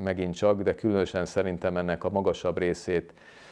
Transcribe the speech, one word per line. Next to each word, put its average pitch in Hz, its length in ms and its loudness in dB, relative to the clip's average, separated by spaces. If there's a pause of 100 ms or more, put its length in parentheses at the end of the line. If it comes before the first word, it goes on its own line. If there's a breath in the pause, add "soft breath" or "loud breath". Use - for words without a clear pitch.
megint 92 320 -2
csak, 101 280 2
de 92 120 2
különösen 95 500 2
szerintem 90 520 -2
ennek 87 280 -2
a 90 60 0
magasabb 92 480 0
részét 87 560 -2 (380 loud breath)